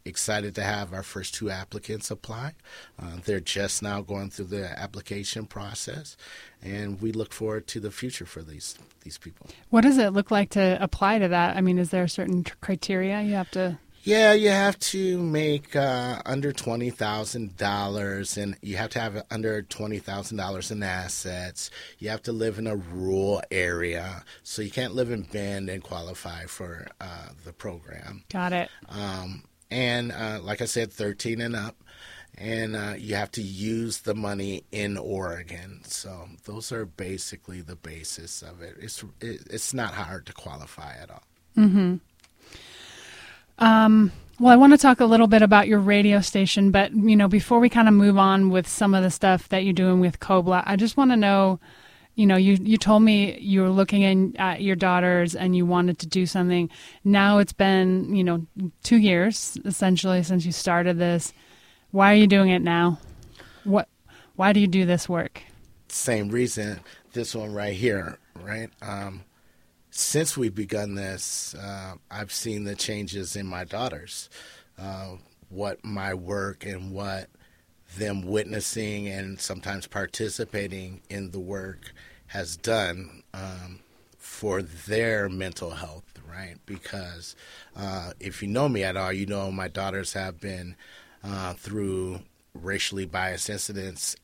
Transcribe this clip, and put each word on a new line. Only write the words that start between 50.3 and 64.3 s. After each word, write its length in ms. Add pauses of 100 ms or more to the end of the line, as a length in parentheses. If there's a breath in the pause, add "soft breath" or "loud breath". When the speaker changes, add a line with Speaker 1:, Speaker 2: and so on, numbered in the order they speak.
Speaker 2:
I 100
just 220
wanna 180
know, 460 (540 soft breath)
you 100
know, 100
you, 260
you 160
told 260
me 360
you 220
were 80
looking 320
in, 340
at 260
your 140
daughters 600
and 200
you 100
wanted 340
to 60
do 200
something. 440 (360 loud breath)
Now 320
it's 160
been, 600
you 120
know, 200 (380)
two 140
years, 640
essentially, 600
since 220
you 60
started 480
this. 320 (600 soft breath)
Why 200
are 60
you 100
doing 220
it 120
now? 380 (640 soft breath)
What, 240 (480 soft breath)